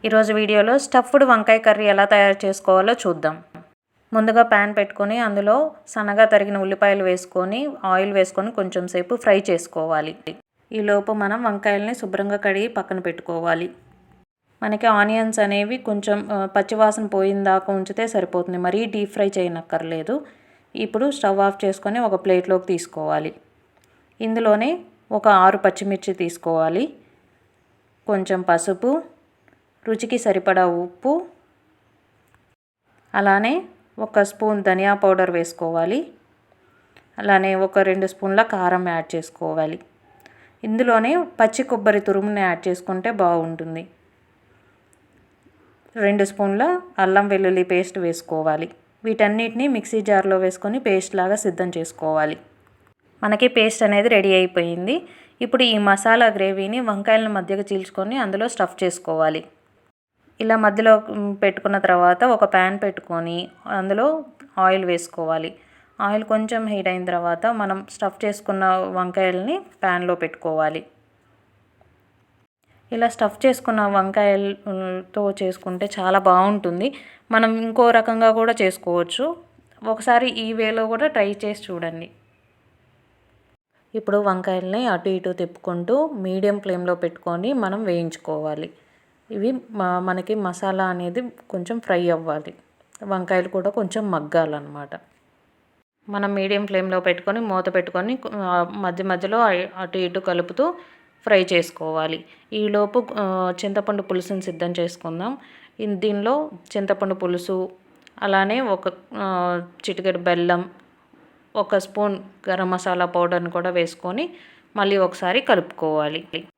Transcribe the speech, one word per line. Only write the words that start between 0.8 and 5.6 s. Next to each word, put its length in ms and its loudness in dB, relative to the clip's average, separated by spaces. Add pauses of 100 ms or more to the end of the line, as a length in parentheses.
వంకాయ 340 6
కర్రీ 280 4
ఎలా 200 6
తయారు 400 4
చేసుకోవాలో 480 4
చూద్దాం. 500 -2 (680)
ముందుగా 300 4
ప్యాన్ 320 4
పెట్టుకొని 420 -2
అందులో 540 2 (160)